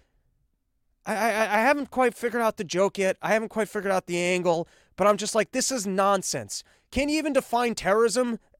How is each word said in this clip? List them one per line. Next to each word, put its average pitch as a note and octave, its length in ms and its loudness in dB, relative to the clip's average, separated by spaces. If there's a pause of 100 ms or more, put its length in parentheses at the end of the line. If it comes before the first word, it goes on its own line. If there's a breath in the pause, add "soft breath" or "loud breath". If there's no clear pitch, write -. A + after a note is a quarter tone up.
(1040)
I, G#3+ 100 -4
I, G#3+ 260 0
I G#3 200 2
haven't C#4 300 2
quite B3 220 2
figured A#3 280 -2
out A3 160 0
the G#3+ 60 -8
joke F3+ 340 0
yet. F#3+ 240 0
I F3 120 0
haven't A3 160 0
quite G#3+ 200 -4
figured G3 220 -4
out F#3 160 0
the F3 100 -2
angle, F3 500 0 (280 soft breath)
but F#3+ 120 4
I'm G#3 100 6
just G#3 180 -6
like, G#3+ 160 0
"This C4 200 -2
is A3 160 -4
nonsense." F#3+ 760 0 (280 soft breath)
Can't C#4+ 180 -2
you D4+ 80 0
even D4+ 160 -2
define A#3+ 420 0
terrorism A3+ 640 0 (200)